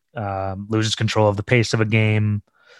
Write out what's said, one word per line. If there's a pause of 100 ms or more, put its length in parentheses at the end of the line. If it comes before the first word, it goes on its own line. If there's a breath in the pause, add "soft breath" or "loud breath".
(160)
um,
loses
control
of
the
pace
of
a
game. (380 soft breath)